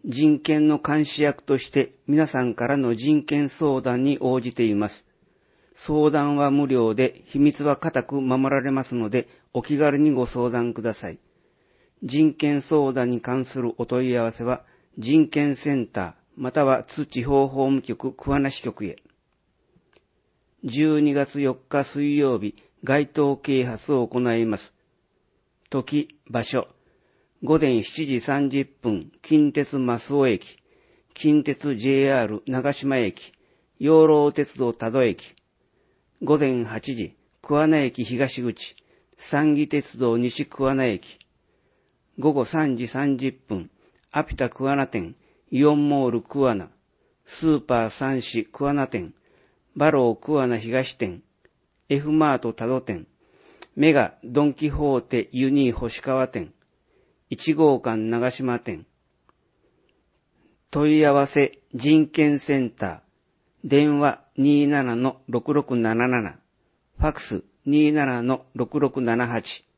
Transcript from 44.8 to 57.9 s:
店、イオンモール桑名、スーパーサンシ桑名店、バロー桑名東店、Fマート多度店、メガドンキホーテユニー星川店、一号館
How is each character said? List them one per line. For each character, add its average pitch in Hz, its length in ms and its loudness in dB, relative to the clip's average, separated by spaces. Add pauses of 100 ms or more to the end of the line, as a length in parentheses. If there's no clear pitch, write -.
店、 87 300 -8 (340)
イ 135 140 2
オ 151 80 6
ン 147 160 2
モ 139 180 0
ー 120 40 2
ル 117 100 -2
桑 131 340 0
名、 90 140 -6 (560)
ス - 240 -4
ー 147 140 4
パ 117 240 0
ー 110 40 -6
サ 135 200 -6
ン 131 100 -2
シ 113 240 -6
桑 143 300 -4
名 135 120 -2
店、 90 280 -8 (600)
バ 151 180 2
ロ 127 200 4
ー - 100 -8
桑 143 240 0
名 120 120 -2
東 123 340 -4
店、 92 300 -8 (640)
F 147 240 -2
マ 156 220 4
ー 123 40 -2
ト 113 140 -6
多 113 140 -8
度 127 160 -2
店、 87 240 -10 (720)
メ 151 180 4
ガ 117 280 2
ド 123 220 0
ン 147 80 2
キ 151 160 -4
ホ 143 300 -2
ー - 20 0
テ 120 320 -4
ユ 131 160 0
ニ 135 220 2
ー - 20 -6
星 117 300 -8
川 131 260 -2
店、 110 240 -10 (800)
一 - 220 -2
号 147 240 4
館 113 180 -4